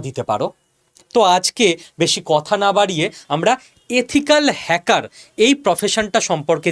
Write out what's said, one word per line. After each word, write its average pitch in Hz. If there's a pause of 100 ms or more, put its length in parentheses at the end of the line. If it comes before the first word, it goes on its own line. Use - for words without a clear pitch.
দিতে 127
পারো। 110 (680)
তো 240 (160)
আজকে 185 (340)
বেশি 170 (100)
কথা 151
না 202
বাড়িয়ে 190 (300)
আমরা 175 (480)
এথিক্যাল 294 (220)
হ্যাকার 170 (420)
এই 277 (100)
প্রফেশনটা 208 (100)
সম্পর্কে 160